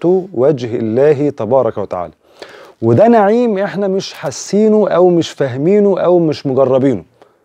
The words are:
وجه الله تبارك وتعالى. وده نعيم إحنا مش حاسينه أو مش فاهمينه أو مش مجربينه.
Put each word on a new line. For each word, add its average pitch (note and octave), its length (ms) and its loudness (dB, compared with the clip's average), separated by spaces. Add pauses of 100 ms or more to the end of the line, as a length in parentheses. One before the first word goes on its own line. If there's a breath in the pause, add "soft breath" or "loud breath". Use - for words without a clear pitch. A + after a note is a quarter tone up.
(340)
وجه B2 420 -2
الله B2+ 540 0
تبارك A#2 480 -2
وتعالى. F2+ 340 -8 (680 loud breath)
وده A#2 260 4
نعيم A3+ 500 2
إحنا G3 300 -6
مش F#3+ 260 -6
حاسينه G#3 760 0
أو F3+ 200 4
مش E3+ 200 0
فاهمينه E3+ 680 0
أو F3 200 2
مش D3+ 280 -2
مجربينه. B2+ 560 0 (420 soft breath)